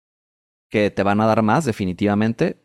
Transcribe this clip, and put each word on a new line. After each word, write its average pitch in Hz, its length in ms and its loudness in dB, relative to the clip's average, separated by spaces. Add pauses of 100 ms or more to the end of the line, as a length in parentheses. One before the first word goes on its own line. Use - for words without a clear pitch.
(680)
que 104 200 0
te 98 140 -4
van 101 180 0
a 110 60 2
dar 110 160 2
más, 123 220 2
definitivamente, 104 1000 -2